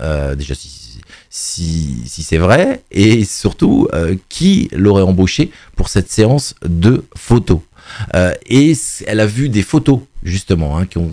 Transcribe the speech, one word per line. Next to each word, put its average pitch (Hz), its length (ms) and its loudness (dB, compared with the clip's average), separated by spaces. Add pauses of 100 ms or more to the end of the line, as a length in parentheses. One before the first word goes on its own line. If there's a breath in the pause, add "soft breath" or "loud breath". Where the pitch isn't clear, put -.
euh, 71 320 -4
déjà 69 200 -8
si, - 460 -16 (300 loud breath)
si, 80 760 -6
si 64 200 -14
c'est 80 140 -2
vrai, 135 520 2
et 110 340 4
surtout, - 720 0
euh, 85 220 -2 (120)
qui 190 440 0
l'aurait 98 300 4
embauchée 92 500 2 (240 loud breath)
pour - 120 0
cette - 220 -2
séance 117 460 2 (100)
de 87 380 2 (120)
photos. 95 440 2 (540 loud breath)
Euh, 90 180 2 (140)
et 143 280 4
c-, - 340 -8
elle 107 100 -2
a 107 80 4
vu 120 220 -4
des 104 140 0
photos, 139 380 0 (220)
justement, 85 560 -2
hein, 92 80 -2
qui - 120 -10
ont, 82 140 -4